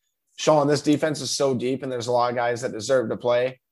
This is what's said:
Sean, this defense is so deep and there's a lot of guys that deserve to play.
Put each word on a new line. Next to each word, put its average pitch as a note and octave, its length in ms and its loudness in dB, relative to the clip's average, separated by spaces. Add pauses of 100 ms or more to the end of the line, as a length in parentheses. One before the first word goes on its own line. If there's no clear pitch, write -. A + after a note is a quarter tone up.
(360)
Sean, D3+ 300 4
this D3 140 2
defense D3+ 400 0
is B2+ 100 -6
so C3+ 240 0
deep B2+ 280 -2
and C3+ 100 -8
there's A#2+ 140 -6
a B2 60 -2
lot A#2+ 180 2
of A#2+ 60 -6
guys A#2+ 260 -2
that A#2+ 100 -6
deserve A#2 380 0
to A2 80 -4
play. B2 420 0 (120)